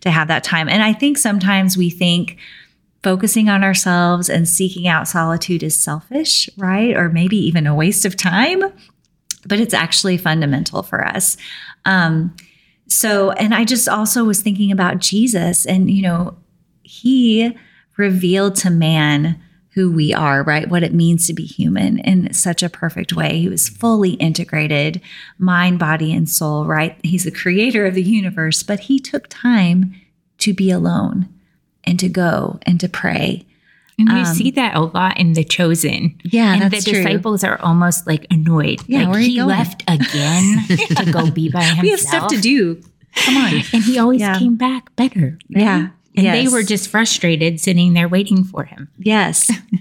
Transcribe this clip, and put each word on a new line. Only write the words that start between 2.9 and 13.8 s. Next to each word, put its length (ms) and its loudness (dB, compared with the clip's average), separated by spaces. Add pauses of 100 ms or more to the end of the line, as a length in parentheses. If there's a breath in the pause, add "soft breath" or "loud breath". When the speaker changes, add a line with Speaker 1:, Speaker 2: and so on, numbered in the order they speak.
Speaker 1:
focusing 440 0
on 160 2
ourselves 640 2
and 220 0
seeking 380 -2
out 200 0
solitude 540 -2
is 160 -2
selfish, 800 -2
right? 400 0
Or 120 0
maybe 280 0
even 300 0
a 80 2
waste 300 0
of 120 -4
time, 460 0 (840 soft breath)
but 140 0
it's 160 0
actually 420 0
fundamental 640 -2
for 240 -4
us. 320 -4 (480 loud breath)
Um, 500 0 (520 soft breath)
so, 460 0
and 200 0
I 120 2
just 220 0